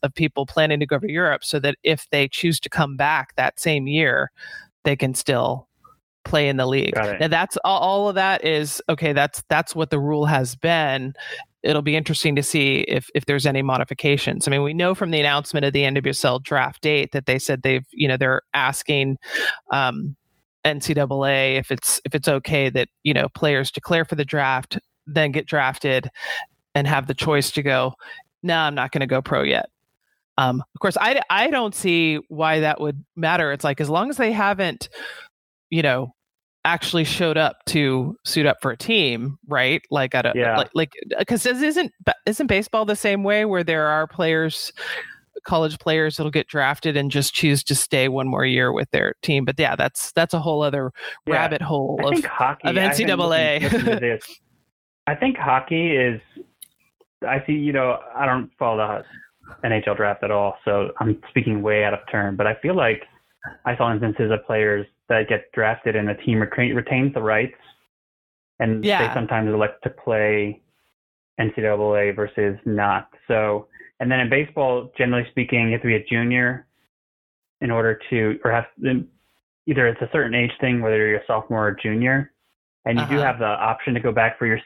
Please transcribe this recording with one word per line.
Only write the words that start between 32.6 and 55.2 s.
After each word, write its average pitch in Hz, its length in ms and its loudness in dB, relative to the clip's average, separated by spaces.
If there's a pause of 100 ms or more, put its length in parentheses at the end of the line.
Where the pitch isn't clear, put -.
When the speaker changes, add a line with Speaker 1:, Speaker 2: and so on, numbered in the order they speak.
Speaker 1:
would 147 240 -4 (120)
matter. 165 360 0
It's 143 120 -4
like, 143 180 0
as 143 80 -2
long 185 220 0
as 285 60 -8
they 226 140 2
haven't, 196 560 -2 (840)
you 165 100 2
know, 131 320 0 (500)
actually 165 420 0
showed 156 320 0
up 156 280 0
to 139 500 0 (100)
suit 156 200 0
up 143 160 4
for 135 100 -2
a 113 60 -8
team, 139 720 -2
right? 139 420 0
Like, 135 240 0
at 139 120 2
a, 120 100 0
Speaker 2:
Yeah. 117 220 2
Speaker 1:
like, - 180 0
like, 160 160 0 (340)
'cause 233 200 -2
is, 247 180 -2
isn't, 311 300 0 (340)
isn't 220 200 0
baseball 214 380 0
the 208 100 0
same 202 280 0
way 208 220 2
where 185 180 0
there 160 240 0
are 156 180 2
players, 160 680 -2 (720)
college 160 340 0
players 156 380 0
that'll 156 120 -2
get 147 180 0
drafted 147 500 0
and 143 120 0
just 139 240 0
choose 143 300 2
to - 100 -2
stay 135 360 2
one 131 180 -2
more 131 180 0
year 127 260 2
with - 200 -2
their - 320 0
team? 139 220 0
But 135 120 -2
yeah, 139 180 0
that's, - 360 -2
that's 170 220 0
a 170 60 0
whole 151 220 0
other 139 300 -2 (340)
Speaker 2:
Yeah. 156 100 0
Speaker 1:
rabbit 160 260 0
hole 147 420 -2
Speaker 2:
I - 0 -
Speaker 1:
of, 143 100 2
Speaker 2:
think 330 120 0
hockey, 131 400 -2
Speaker 1:
of - 40 0
Speaker 2:
I've 170 60 2
been 190 160 2
Speaker 1:
N - 20 0
C 220 120 0
double 175 280 2
A. 156 260 2
Speaker 2:
looking, 185 200 0
looking 240 140 0
into 214 80 0
this. 117 380 -4 (680)
I 147 80 0
think 262 220 0